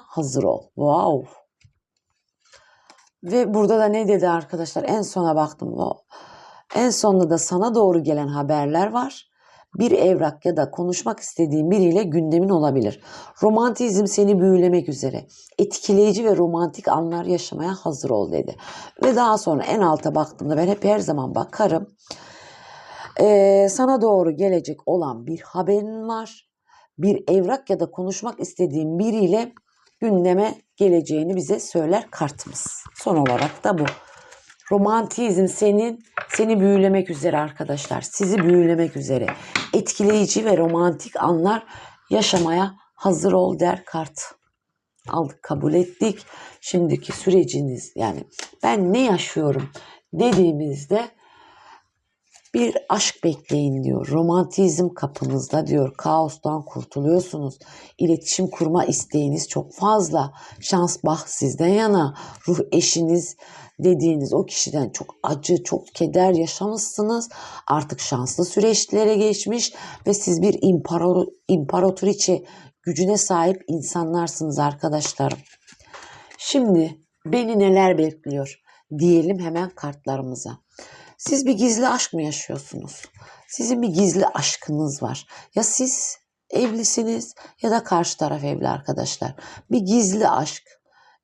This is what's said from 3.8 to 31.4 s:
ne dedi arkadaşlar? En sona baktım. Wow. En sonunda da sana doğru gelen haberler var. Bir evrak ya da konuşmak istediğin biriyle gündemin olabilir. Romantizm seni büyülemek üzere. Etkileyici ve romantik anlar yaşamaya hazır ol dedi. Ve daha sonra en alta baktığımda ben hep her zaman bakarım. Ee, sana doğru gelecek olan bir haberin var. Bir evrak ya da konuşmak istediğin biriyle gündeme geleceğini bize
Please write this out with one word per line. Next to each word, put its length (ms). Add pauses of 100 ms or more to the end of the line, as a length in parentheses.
ne 220
dedi 220
arkadaşlar? 540
En 180
sona 340
baktım. 340
Wow. 340 (720)
En 140
sonunda 400
da 80
sana 380
doğru 280
gelen 240
haberler 640
var. 400 (480)
Bir 120
evrak 540
ya 120
da 140
konuşmak 480
istediğin 520
biriyle 320
gündemin 460
olabilir. 520 (420)
Romantizm 640
seni 320
büyülemek 500
üzere. 380 (320)
Etkileyici 680
ve 120
romantik 500
anlar 380
yaşamaya 460
hazır 380
ol 220
dedi. 240 (480)
Ve 120
daha 220
sonra 260
en 180
alta 340
baktığımda 420
ben 100
hep 160
her 160
zaman 360
bakarım. 520 (1300)
Ee, 520
sana 300
doğru 300
gelecek 540
olan 420
bir 140
haberin 640
var. 440 (460)
Bir 300
evrak 420
ya 100
da 120
konuşmak 480
istediğin 600
biriyle 540 (460)
gündeme 640 (140)
geleceğini 600
bize 240